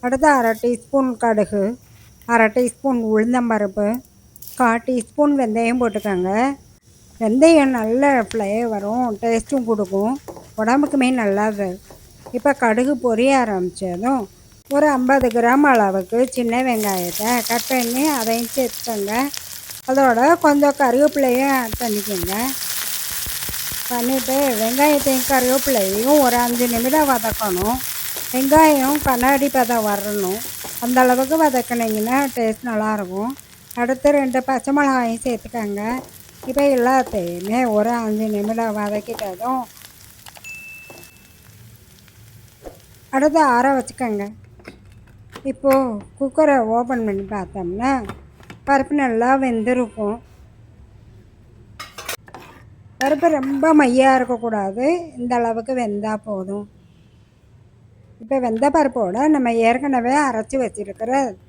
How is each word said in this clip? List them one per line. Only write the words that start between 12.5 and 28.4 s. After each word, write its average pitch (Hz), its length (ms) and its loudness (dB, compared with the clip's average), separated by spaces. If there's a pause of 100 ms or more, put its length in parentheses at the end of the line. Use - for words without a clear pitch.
கடுகு 254 320 2 (100)
பொரிய 247 380 2
ஆரம்பிச்சதும் 190 800 -2 (520)
ஒரு 294 180 4
ஐம்பது 262 400 2
கிராம் 240 380 4
அளவுக்கு 202 480 2 (160)
சின்ன 240 320 -2
வெங்காயத்தை 208 640 -2 (180)
கட் 233 220 -2
பண்ணி 254 320 0 (160)
அதையும் 226 340 -2
சேர்த்துக்கோங்க. 226 580 -4 (800)
அதோட 262 300 2 (260)
கொஞ்சம் 285 340 4
கருவேப்பிலையும் 269 760 2
ஆட் 226 240 -4
பண்ணிக்கோங்க. 202 520 -4 (1600)
பண்ணிட்டு 254 460 -2 (260)
வெங்காயத்தையும் 269 720 2
கருவேப்பிலையும் 254 920 2
ஒரு 240 200 4
அஞ்சு 240 280 0
நிமிடம் 262 400 2
வதக்கணும். 214 680 -2 (540)
வெங்காயம் 277 680 4 (100)